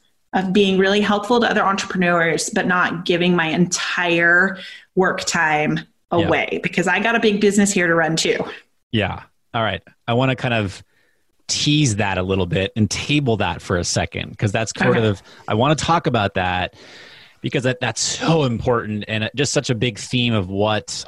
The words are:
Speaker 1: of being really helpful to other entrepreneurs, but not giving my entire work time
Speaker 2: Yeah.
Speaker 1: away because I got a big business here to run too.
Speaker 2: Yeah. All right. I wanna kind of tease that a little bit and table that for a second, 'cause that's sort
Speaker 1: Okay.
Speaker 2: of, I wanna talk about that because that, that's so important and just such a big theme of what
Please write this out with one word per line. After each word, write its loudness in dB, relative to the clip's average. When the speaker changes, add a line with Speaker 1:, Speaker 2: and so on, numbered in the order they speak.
Speaker 1:
of -2
being 4
really 4
helpful 0
to 2
other 0
entrepreneurs, 0
but -2
not 0
giving 2
my 0
entire 2
work 2
time 0
Speaker 2:
Yeah. 2
Speaker 1:
away 0
because -2
I 2
got 0
a 0
big 2
business 4
here 2
to 4
run 2
too. 0
Speaker 2:
Yeah. 0
All 0
right. -2
I 0
wanna 2
kind -2
of -4
tease 0
that 0
a 0
little 0
bit -2
and 2
table 0
that -4
for -2
a -2
second, -6
'cause -2
that's -2
sort 2
Speaker 1:
Okay. 2
Speaker 2:
of, -2
I -2
wanna 2
talk 0
about 0
that -2
because -4
that, -2
that's -4
so 0
important -2
and -4
just -2
such 0
a -2
big -2
theme -2
of 0
what -2